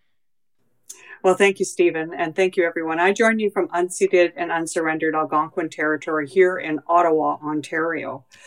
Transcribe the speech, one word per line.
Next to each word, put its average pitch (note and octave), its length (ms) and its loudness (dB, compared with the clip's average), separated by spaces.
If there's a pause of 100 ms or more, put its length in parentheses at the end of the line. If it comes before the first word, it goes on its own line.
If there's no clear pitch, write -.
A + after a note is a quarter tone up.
(1200)
Well, F#3 100 4
thank G3 260 2
you, F#3+ 60 -2
Stephen, E3 480 0
and E3 200 -4
thank F#3 220 0
you, F3+ 80 2
everyone. E3 360 -2
I F3+ 120 4
join A3 280 2
you G#3 100 0
from F#3 200 -2
unceded F3+ 680 2
and E3+ 120 -4
unsurrendered D#3+ 640 -2
Algonquin D#3 540 -2
territory D#3 580 -4
here F3+ 320 4
in D#3 300 -6
Ottawa, D#3+ 560 4
Ontario. D3+ 800 -6 (240)